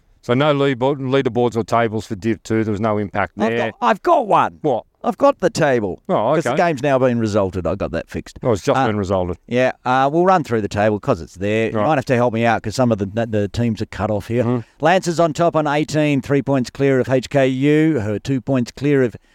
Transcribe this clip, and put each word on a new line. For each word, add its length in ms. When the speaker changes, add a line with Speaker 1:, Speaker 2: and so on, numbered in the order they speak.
Speaker 1:
so 120
no 200
leaderboard, 440
leaderboards 580
or 80
tables 420
for 80
Div 280
two. 220
There 80
was 80
no 180
impact 400
Speaker 2:
I've 120
Speaker 1:
there. 200
Speaker 2:
got, 100
I've 220
got 240
one. 360
Speaker 1:
What? 220
Speaker 2:
I've 140
got 220
the 100
table. 580
Speaker 1:
Oh, 60
Speaker 2:
'Cause 320
Speaker 1:
okay. 40
Speaker 2:
the 60
game's 240
now 160
been 220
resulted. 480
I 80
got 160
that 180
fixed. 320
Speaker 1:
Oh, 120
it's 100
just 160
Speaker 2:
Uh, 80
Speaker 1:
been 120
resulted. 380
Speaker 2:
Yeah, 240
uh, 280
we'll 120
run 200
through 160
the 80
table 320
'cause 200
it's 140
there. 380
You 60
Speaker 1:
Right. 100
Speaker 2:
might 100
have 60
to 100
help 180
me 140
out 160
'cause 140
some 160
of 60
the, 80
the, 200
the 220
teams 340
are 40
cut 260
off 160
here. 160
Speaker 1:
Mm-hmm. 160
Speaker 2:
Lancers 380
on 140
top 240
on 100
eighteen, 560
three 180
points 300
clear 300
of 80
H 220
K 180
U, 500
who 160
are 60
two 200
points 300
clear 320
of 140